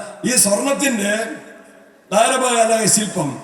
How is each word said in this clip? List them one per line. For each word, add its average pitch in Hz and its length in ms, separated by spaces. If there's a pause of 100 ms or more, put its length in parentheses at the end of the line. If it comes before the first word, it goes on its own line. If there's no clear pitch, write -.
(300)
ഈ - 20 (140)
സ്വർണത്തിന്റെ 233 680 (1000)
ധാരപാലക 233 640 (160)
ശില്പം 180 340 (140)